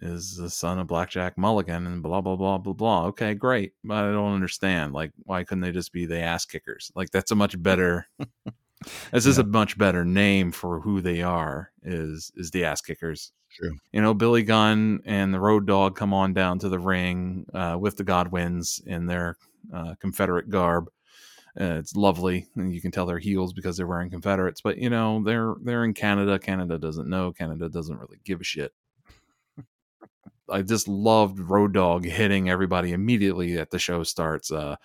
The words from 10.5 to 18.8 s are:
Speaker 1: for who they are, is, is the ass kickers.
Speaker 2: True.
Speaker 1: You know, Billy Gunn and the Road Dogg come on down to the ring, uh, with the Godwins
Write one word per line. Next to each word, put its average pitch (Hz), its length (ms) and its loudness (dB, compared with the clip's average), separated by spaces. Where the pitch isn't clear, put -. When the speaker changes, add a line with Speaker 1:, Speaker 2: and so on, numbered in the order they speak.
Speaker 1:
for 85 300 -6
who 98 200 0
they 87 200 0
are, 82 500 -2
is, 78 520 -6
is 85 140 -10
the 87 160 0
ass 73 160 -2
kickers. 80 500 -8
Speaker 2:
True. 80 260 -8
Speaker 1:
You 107 100 0
know, 107 140 4
Billy 117 260 4
Gunn 107 640 4
and 98 260 0
the 95 80 0
Road 104 280 4
Dogg 98 280 4
come 101 200 0
on 95 180 2
down 92 260 2
to 101 80 -4
the 92 120 0
ring, 92 720 -2
uh, 87 260 -2
with 101 160 -2
the 101 80 -4
Godwins 87 840 0